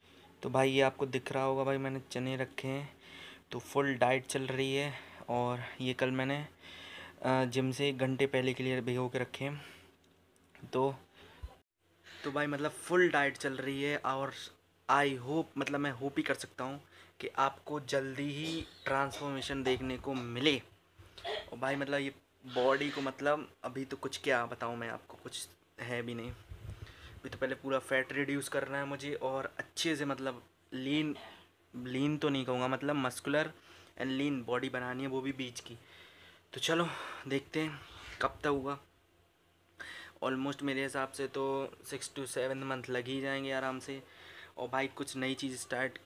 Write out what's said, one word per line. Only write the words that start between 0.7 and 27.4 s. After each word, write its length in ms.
ये 100
आपको 240
दिख 260
रहा 120
होगा 200
भाई, 140
मैंने 240
चने 260
रखे 300
हैं, 300
तो 80
full 360
diet 300
चल 220
रही 280
है। 180
और 340
ये 120
कल 180
मैंने, 360
अ, 240
जिम 260
से 180
एक 80
घंटे 280
पहले 280
के 100
लिए 180
भिगो 280
के 100
रखे 260
हैं। 200
तो, 220
तो 80
भाई, 160
मतलब 240
full 400
diet 260
चल 160
रही 300
है। 140
और 360
I 260
hope, 180
मतलब 220
मैं 120
hope 260
ही 60
कर 100
सकता 300
हूँ 180
कि 80
आपको 520
जल्दी 520
ही 340
transformation 760
देखने 340
को 160
मिले। 480
और 60
भाई, 180
मतलब 240
ये 140
body 440
को, 120
मतलब 480
अभी 220
तो 120
कुछ 260
क्या 220
बताऊँ 320
मैं 120
आपको, 340
कुछ 240
है 220
भी 120
नहीं। 180
अभी 960
तो 80
पहले 180